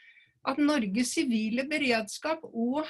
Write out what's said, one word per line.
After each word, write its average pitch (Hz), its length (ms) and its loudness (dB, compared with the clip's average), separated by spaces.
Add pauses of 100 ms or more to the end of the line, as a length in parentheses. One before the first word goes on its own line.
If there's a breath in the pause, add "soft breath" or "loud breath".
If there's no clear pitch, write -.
(460 loud breath)
at 269 120 0
Norges 247 560 2
sivile 240 560 0
beredskap 285 760 0
og 247 460 -2